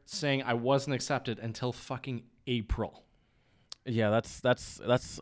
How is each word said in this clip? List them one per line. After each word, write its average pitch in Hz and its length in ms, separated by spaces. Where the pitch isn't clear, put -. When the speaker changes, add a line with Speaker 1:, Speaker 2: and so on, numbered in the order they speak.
Speaker 1:
saying 139 380
I 120 100
wasn't 131 400
accepted 123 460
until 113 340
fucking 127 500
April. 113 580
Speaker 2:
Yeah, 110 260
that's, - 300
that's, - 340
that's 120 360